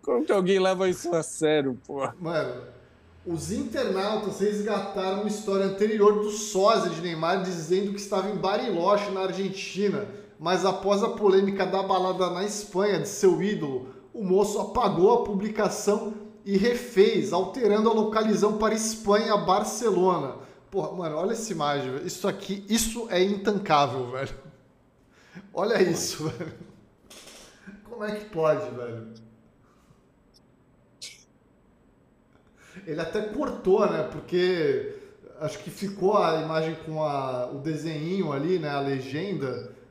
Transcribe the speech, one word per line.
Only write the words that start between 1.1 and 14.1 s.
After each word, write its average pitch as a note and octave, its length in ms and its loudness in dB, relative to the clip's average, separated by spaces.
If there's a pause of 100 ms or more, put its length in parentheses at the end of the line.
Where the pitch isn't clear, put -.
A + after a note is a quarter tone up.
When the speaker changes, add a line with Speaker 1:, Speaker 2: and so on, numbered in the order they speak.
Speaker 1:
a D#3+ 80 0
sério, D3+ 640 0
pô? C#3 180 -4 (140)
Speaker 2:
Mano, D#3+ 440 -4 (640)
os E3 260 -6
internautas G#3 880 -2
resgataram G3+ 800 -2
uma G#3 80 -2
história G3 360 0
anterior G#3 560 4
do A3 100 -2
sósia F#3+ 600 2
de D#3+ 100 -6
Neymar, E3+ 420 0
dizendo F3+ 500 -2
que G3 60 -8
estava G3 300 -2
em G#3 60 -4
Bariloche, G3 760 2
na F#3+ 100 -4
Argentina. F#3 840 -2 (340)
Mas F3 260 0
após G3 360 2
a - 80 2
polêmica G3 560 4
da G3 160 0
balada F#3 480 2
na F3 140 -4
Espanha G3+ 560 0
de D3 80 -4
seu F3 340 4
ídolo, D#3+ 460 -2 (260)